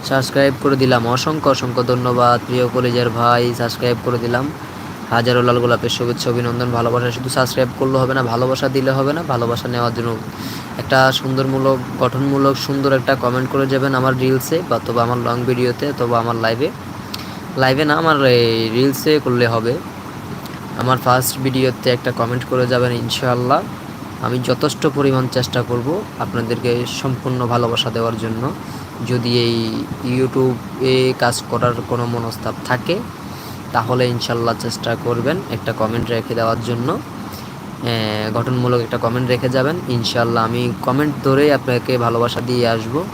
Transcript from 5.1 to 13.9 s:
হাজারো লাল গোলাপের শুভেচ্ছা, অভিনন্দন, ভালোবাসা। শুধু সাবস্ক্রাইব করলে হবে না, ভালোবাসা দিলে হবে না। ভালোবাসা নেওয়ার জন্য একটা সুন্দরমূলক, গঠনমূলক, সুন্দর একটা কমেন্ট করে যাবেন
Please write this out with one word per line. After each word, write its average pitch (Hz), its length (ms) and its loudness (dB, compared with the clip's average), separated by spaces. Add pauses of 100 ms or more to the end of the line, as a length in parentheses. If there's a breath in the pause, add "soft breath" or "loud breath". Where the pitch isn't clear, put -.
হাজারো 120 320 4
লাল 123 160 4
গোলাপের 120 320 2
শুভেচ্ছা, 120 400 -2
অভিনন্দন, 120 400 0
ভালোবাসা। 120 400 2
শুধু 123 180 -6
সাবস্ক্রাইব 127 400 2 (100)
করলে 135 200 2
হবে 131 160 2
না, 135 80 2
ভালোবাসা 127 460 0
দিলে 131 220 2
হবে 135 220 2
না। 165 100 -2
ভালোবাসা 120 460 -2
নেওয়ার 120 260 0
জন্য 117 220 -2 (640 loud breath)
একটা 131 340 4
সুন্দরমূলক, 135 680 0 (220)
গঠনমূলক, 135 560 2
সুন্দর 139 360 0
একটা 135 220 2
কমেন্ট 123 360 0
করে 135 160 2
যাবেন 135 280 0